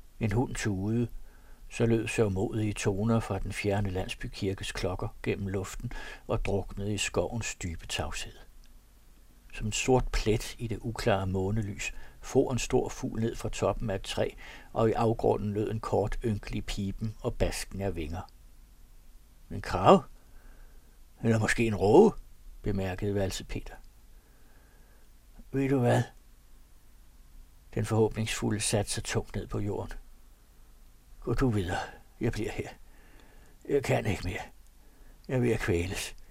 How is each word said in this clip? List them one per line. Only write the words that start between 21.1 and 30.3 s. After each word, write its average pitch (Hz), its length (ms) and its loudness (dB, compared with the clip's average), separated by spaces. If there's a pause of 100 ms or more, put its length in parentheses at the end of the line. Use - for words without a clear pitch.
Eller 113 160 6
måske 113 280 4
en 107 80 2
råge?" 120 360 10 (500)
bemærkede 98 540 -2
Valse 98 300 -2
Peter. - 300 -8 (1800)
"Ved 135 180 2
du 135 100 4
hvad?" 120 240 4 (1700)
Den 110 120 0
forhåbningsfulde 110 760 2
satte - 300 0
sig - 120 -4
tungt - 320 -2
ned - 120 -4
på - 120 -4
jorden. 101 340 -4 (1300)